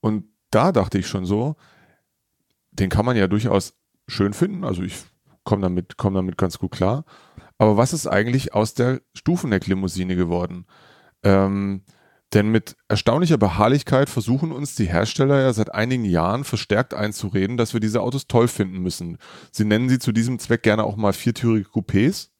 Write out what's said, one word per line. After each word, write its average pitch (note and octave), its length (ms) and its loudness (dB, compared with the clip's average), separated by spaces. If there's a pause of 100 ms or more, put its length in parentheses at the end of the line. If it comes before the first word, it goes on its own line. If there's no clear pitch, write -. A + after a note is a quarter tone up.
Und G#2+ 220 -2 (260)
da C3+ 200 4
dachte G2+ 280 0
ich F#2 80 -2
schon F#2 180 -6
so, A2+ 320 -2 (1160)
den F#2+ 180 -2
kann A2 160 2
man B2 100 2
ja G2 100 4
durchaus G2 480 0 (320)
schön G2+ 280 -2
finden, G3 300 -2
also F#2 180 -4
ich - 140 -8 (480)
komm G#2 180 0
damit, F2+ 340 -4
komm G2 180 -2
damit F#2 220 -2
ganz F#2 220 -2
gut F#2 140 -6
klar. A2+ 320 -2 (540)
Aber G#2+ 200 6
was C3 160 2
ist D3+ 120 -6
eigentlich A#2 460 -2
aus G#2+ 220 0
der B2+ 260 0 (140)
Stufenheck-Limousine F#2+ 1000 -2
geworden? F2 520 -2 (560)
Ähm, G2 600 2 (520)
denn G#2 160 4
mit - 260 0 (120)
erstaunlicher C#3 500 2
Beharrlichkeit A#2 720 2
versuchen C3+ 420 -2
uns C#3 220 -8
die G#2 120 0
Hersteller C3+ 540 2
ja C3 120 2
seit G#2+ 220 -2
einigen A#2+ 300 0
Jahren F#2 400 0
verstärkt - 480 -2
einzureden, G#2 640 -4
dass A#2 160 -2
wir A#2 80 0
diese G#2+ 220 0
Autos B2+ 240 -4
toll A#2+ 220 4
finden F#2+ 340 -4
müssen. F2 360 -6 (340)
Sie G#2+ 120 -2
nennen A2 240 2
sie B2+ 120 2
zu A#2 120 -2
diesem A#2 260 0
Zweck - 260 -2
gerne G#2+ 200 4
auch G#2 120 -4
mal G#2 160 0
viertürige A2+ 560 0
Coupés A#2 600 0 (120)